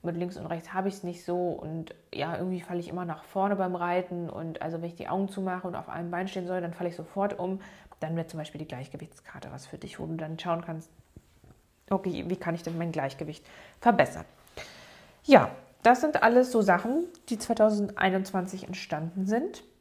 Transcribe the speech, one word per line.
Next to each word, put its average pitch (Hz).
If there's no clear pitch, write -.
mit 170
links 180
und -
rechts 165
habe 190
ich's 190
nicht 175
so 175
und 160
ja, 160
irgendwie 185
falle 175
ich 170
immer 180
nach 156
vorne 196
beim 185
Reiten 175
und 160
also 165
wenn 170
ich 170
die -
Augen 190
zumache 185
und 175
auf 165
einem 170
Bein 180
stehen 190
soll, 180
dann 170
falle 175
ich 175
sofort 196
um. 190
Dann 165
wäre 165
zum 160
Beispiel 151
die 156
Gleichgewichtskarte -
was 131
für -
dich, -
wo 160
du 160
dann 160
schauen 170
kannst, 160
okay, 190
wie 185
kann 170
ich 170
denn 165
mein 165
Gleichgewicht 151
verbessern? 160
Ja, 202
das 247
sind 302
alles 247
so 226
Sachen, 226
die 226
zweitausendeinundzwanzig 196
entstanden 170
sind. 247